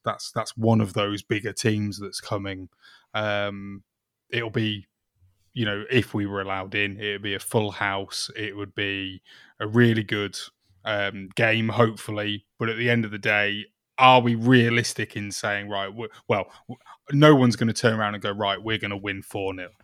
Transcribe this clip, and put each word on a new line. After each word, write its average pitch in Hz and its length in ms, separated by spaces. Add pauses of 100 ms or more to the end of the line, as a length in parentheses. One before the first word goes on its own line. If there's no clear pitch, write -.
that's, - 280
that's - 240
one 113 240
of 101 140
those 104 280
bigger 107 300
teams 104 480
that's 101 200
coming." 98 480 (460)
Um, 101 680 (480)
it'll 117 200
be, 107 360 (680)
you 117 100
know, 104 260
if 120 240
we 104 120
were 98 160
allowed 95 320
in, 101 260
it 104 140
would 98 80
be 101 120
a 95 60
full 107 320
house. 98 640
It 107 200
would 101 180
be 98 480 (360)
a 113 80
really 113 380
good, 101 320 (480)
um, 101 500
game, 113 360
hopefully. 104 760 (140)
But 113 100
at 113 80
the 120 140
end 117 160
of 101 40
the 104 80
day, 104 460 (340)
are 127 220
we 120 160
realistic 117 800
in 104 160
saying, 101 380
"Right, 98 160
w-, 107 240 (180)
well, 104 240 (160)
w-, 123 100 (340)
no 151 220
one's 123 220
gonna 113 160
turn 110 260
around 104 160
and 104 80
go, 104 100
'Right, 98 300
we're 110 160
gonna 101 200
win 98 240
four 95 320
nil,'" 90 160 (140)